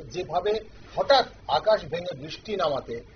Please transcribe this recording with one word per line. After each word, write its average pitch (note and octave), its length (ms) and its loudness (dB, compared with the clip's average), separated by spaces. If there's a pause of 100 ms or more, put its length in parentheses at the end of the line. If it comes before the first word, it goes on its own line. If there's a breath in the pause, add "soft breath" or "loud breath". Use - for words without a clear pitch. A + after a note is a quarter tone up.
যেভাবে F3+ 500 0 (340)
হঠাৎ B3 320 4 (220)
আকাশ F#3 360 4
ভেঙে E3+ 360 -6
বৃষ্টি E3 360 -8
নামাতে C3 440 -2 (160)